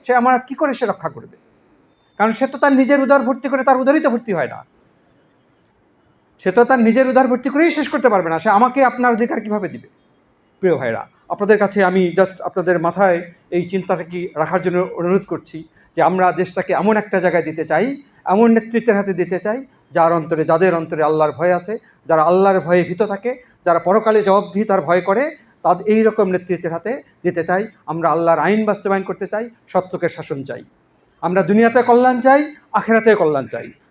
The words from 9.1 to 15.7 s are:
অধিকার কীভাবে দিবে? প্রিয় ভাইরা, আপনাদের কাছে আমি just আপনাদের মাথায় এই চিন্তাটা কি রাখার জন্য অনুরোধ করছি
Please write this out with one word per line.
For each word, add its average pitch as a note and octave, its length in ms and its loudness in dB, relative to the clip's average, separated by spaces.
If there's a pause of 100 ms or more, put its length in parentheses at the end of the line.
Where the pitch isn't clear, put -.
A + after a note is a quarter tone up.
অধিকার A3+ 280 -2
কীভাবে G#3 280 -6
দিবে? B2 200 -18 (720)
প্রিয় F3 160 2
ভাইরা, A#2+ 320 -6 (200)
আপনাদের G#3 300 2
কাছে G3+ 260 0
আমি F#3 320 2
just F#3 260 0
আপনাদের F3 360 -2
মাথায় F3 440 0 (280)
এই F3 180 -4
চিন্তাটা F3 360 -4
কি F3 320 -10
রাখার D#3 260 -2
জন্য F3+ 300 -2
অনুরোধ F3+ 340 -2
করছি D#3+ 420 -12 (280)